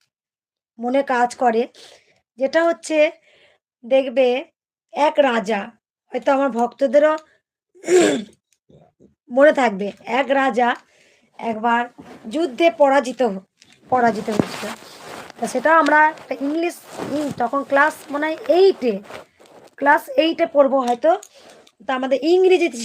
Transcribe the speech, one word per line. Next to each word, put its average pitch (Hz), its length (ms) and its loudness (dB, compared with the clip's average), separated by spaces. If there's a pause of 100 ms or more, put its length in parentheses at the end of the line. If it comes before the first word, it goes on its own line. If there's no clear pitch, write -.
(800)
মনে 247 240 -2
কাজ 247 320 0
করে, 233 280 0 (760)
যেটা 269 300 0
হচ্ছে, 330 300 -2 (880)
দেখবে 262 420 2 (680)
এক 302 240 0
রাজা, 226 420 0 (520)
হয়তো 247 240 -4
আমার 277 140 0
ভক্তদেরও 262 640 2 (2250)
মনে 277 220 6
থাকবে, 214 340 -2 (340)
এক 262 60 -2 (140)
রাজা 247 280 0 (680)
একবার 233 420 -4 (500)
যুদ্ধে 302 360 -2 (120)
পরাজিত, 269 420 2 (680)
পরাজিত 233 400 0
হয়েছিল। - 340 -4 (720)
তা 240 80 -6
সেটা 254 240 -2 (120)
আমরা 294 160 4 (100)
একটা 320 260 -8 (120)
ইংলিশ, 330 280 -4 (420)
ইং-, 294 220 -6
তখন 254 220 -2 (100)
ক্লাস 285 240 2 (160)
মনে 285 160 -6
হয় 320 120 -6 (100)
এইটে, 330 440 2 (840)
ক্লাস 294 240 2 (220)
এইটে 330 200 0 (100)
পড়বো 269 320 2
হয়তো। 240 240 0 (720)
তা - 100 -10
আমাদের 262 240 -2 (140)
ইংরেজিতে 359 520 2